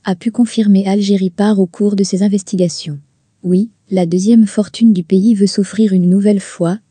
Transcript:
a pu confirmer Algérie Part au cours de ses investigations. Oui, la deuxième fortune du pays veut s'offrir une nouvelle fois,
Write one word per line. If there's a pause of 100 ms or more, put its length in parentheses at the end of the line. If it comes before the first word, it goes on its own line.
a
pu
confirmer
Algérie
Part
au
cours
de
ses
investigations. (440)
Oui, (200)
la
deuxième
fortune
du
pays
veut
s'offrir
une
nouvelle
fois, (140)